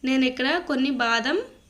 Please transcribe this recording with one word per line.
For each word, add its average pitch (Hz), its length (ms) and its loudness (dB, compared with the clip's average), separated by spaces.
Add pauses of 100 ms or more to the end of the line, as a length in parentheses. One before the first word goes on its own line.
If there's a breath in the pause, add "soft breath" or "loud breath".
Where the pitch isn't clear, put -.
నేను 262 220 4
ఇక్కడ 254 220 -2 (180)
కొన్ని 269 220 0 (120)
బాదం 233 340 0 (320)